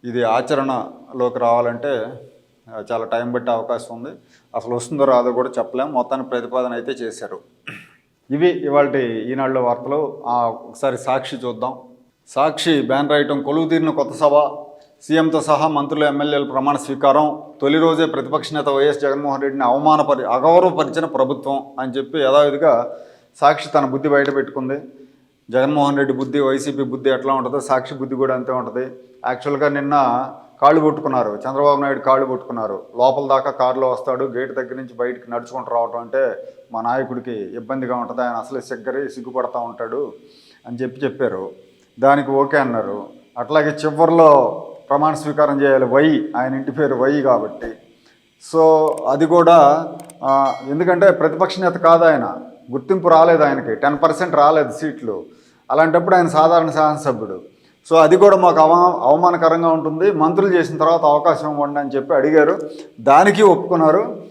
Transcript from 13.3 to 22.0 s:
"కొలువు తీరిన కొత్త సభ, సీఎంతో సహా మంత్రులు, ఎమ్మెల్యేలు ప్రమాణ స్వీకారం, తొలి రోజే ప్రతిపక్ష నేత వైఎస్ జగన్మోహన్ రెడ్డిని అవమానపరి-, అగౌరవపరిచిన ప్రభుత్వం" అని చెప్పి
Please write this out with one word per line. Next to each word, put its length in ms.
"కొలువు 260
తీరిన 200
కొత్త 240
సభ, 480
సీఎంతో 380
సహా 260
మంత్రులు, 380
ఎమ్మెల్యేలు 400
ప్రమాణ 300
స్వీకారం, 680
తొలి 180
రోజే 260
ప్రతిపక్ష 480
నేత 160
వైఎస్ 320
జగన్మోహన్ 400
రెడ్డిని 240
అవమానపరి-, 600
అగౌరవపరిచిన 800
ప్రభుత్వం" 580
అని 120
చెప్పి 280